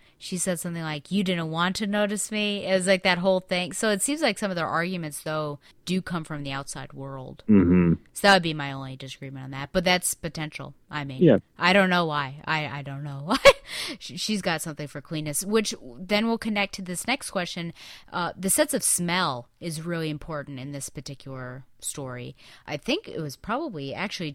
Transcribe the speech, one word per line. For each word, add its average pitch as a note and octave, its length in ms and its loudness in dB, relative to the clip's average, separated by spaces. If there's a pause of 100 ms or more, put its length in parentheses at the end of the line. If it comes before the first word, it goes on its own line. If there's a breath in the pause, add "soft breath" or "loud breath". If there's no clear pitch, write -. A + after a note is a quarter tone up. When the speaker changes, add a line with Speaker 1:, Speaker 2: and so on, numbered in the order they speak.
(180)
Speaker 1:
she - 220 -6
said F3+ 200 -2
something E3+ 220 -6
like, D#3 300 -6
"You G3 120 4
didn't E3+ 280 0
want F3 240 2
to A3 100 -2
notice G#3 460 0
me." G#3 340 -2
It F#3 80 2
was F#3 140 4
like F#3+ 160 4
that F3+ 160 4
whole F#3 200 4
thing. F3+ 320 -2
So A3 200 0
it G3 100 2
seems D4 180 0
like A#3+ 200 2
some G#3 100 -2
of F#3 80 -2
their D#3+ 80 0
arguments, E3 560 -2
though, D#3 380 -4 (260 soft breath)
do F3+ 160 0
come E3+ 220 -4
from D3 180 -8
the C#3+ 100 -6
outside C3+ 420 -8
world. C3+ 540 -12
Speaker 2:
Mm-hmm. F2+ 460 6 (200)
Speaker 1:
So - 140 2
that G3+ 60 10
would F#3 80 6
be E3 140 -2
my C#3+ 160 -4
only C3+ 240 -8
disagreement C3+ 480 -12
on C3 80 -10
that. C#3 220 -6
But F#3 100 2
that's F3+ 320 2
potential. D3+ 580 -8 (160)
I D3+ 140 -6
mean, C3+ 180 0
Speaker 2:
Yeah. C#3+ 160 10 (220)
Speaker 1:
I F3 120 6
don't F#3+ 200 8
know F3 160 4
why. D3 380 -4
I, D3+ 340 -2
I - 20 -10
don't C#3 220 -8
know C#3 180 -8
<laughs> D3 40 -10
why. G#3 120 2 (600 loud breath)
She, - 180 -12
she's G#3+ 240 -2
got E3 220 -2
something D3+ 240 -8
for - 120 -12
cleanness, D3+ 460 -4
which G#3+ 300 2 (240)
then G#3 260 0
will A#3 140 0
connect G#3 360 -2
to G3+ 60 -10
this F3+ 240 -6
next C4 240 -2
question. E3+ 440 -4 (380 loud breath)
Uh, E3+ 240 -4
the F#3 140 -4
sense D4+ 240 4
of A3 80 0
smell E3+ 680 0 (100)
is D#3+ 260 -8
really E3 240 -2
important D3 500 -8
in C#3 120 -10
this C#3 180 -8
particular C3 760 -12 (140)
story. B2+ 560 -8 (300 soft breath)
I D3 120 -6
think E4+ 300 -2
it - 140 -8
was C#3+ 140 -8
probably G3 580 -6
actually D#3+ 420 -6